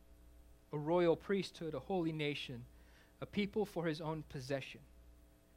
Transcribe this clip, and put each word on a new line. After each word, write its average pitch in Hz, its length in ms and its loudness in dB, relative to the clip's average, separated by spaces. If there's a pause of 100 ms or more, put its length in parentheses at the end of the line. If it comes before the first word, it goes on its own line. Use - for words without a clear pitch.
(720)
a 151 40 -2
royal 165 380 6
priesthood, 170 600 -2
a 180 40 -2
holy 175 320 0
nation, 147 540 -2 (560)
a 156 40 -6
people 202 400 0
for 170 200 -4
his 160 160 0
own 156 220 -4
possession, 135 580 -6 (760)